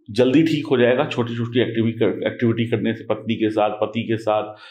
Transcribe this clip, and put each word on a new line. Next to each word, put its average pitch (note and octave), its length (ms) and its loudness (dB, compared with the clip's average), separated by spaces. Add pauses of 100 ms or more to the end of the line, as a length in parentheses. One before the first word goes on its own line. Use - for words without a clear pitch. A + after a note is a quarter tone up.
(100)
जल्दी B2+ 320 4
ठीक D#3 240 0
हो C3 120 2
जाएगा B2+ 260 4
छोटी-छोटी A#2+ 560 -2
एक्टिविटी A2+ 380 0
कर-, A2 280 0
activity A2+ 420 0
करने A2 260 -2
से, - 100 -12
पत्नी - 300 -4
के G#2+ 160 0
साथ, G#2+ 200 2
पति G#2+ 320 -4
के G#2+ 140 -2
साथ, G#2+ 380 -2 (160)